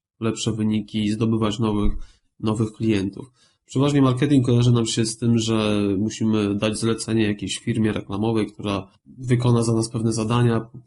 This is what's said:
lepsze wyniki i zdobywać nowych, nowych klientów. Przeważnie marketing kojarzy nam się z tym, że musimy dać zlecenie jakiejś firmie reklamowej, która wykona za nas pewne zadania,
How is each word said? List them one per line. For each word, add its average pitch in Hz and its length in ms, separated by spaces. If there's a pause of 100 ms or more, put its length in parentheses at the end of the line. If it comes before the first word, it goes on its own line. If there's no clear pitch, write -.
(200)
lepsze 113 320
wyniki 107 520
i 104 60
zdobywać 110 480
nowych, 107 340 (480)
nowych 107 320
klientów. 101 580 (360)
Przeważnie 139 360
marketing 131 440
kojarzy 120 260
nam 117 140
się 113 180
z - 140
tym, 117 200
że 107 500 (100)
musimy 107 560
dać 104 240
zlecenie 113 460
jakiejś 104 340
firmie 110 340
reklamowej, 104 540
która 101 420 (180)
wykona 123 560
za 113 100
nas 113 180
pewne 113 220
zadania, 113 580 (160)